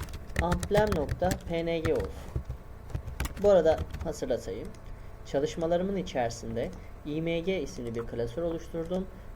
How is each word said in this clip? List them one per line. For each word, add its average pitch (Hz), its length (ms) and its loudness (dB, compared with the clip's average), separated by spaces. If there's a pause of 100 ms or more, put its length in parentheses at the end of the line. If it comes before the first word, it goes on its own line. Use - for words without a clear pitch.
(420)
amblem 185 540 4
nokta 156 340 2
P 170 360 0
N 165 140 2
G 160 140 2
olsun. 120 160 2 (1300)
Bu 208 60 10
arada 160 300 8 (240)
hatırlatayım. 127 640 -2 (580)
Çalışmalarımın 170 720 0
içerisinde 120 760 -2 (340)
I 151 160 -2
M 165 180 0
G 180 220 0
isimli 120 340 -6
bir 117 120 -2
klasör 120 360 -2
oluşturdum 170 640 -2 (280)